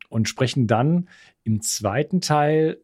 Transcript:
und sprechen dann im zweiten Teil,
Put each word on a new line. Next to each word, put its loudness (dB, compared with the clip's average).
und -2
sprechen 0
dann 2
im 0
zweiten -2
Teil, 0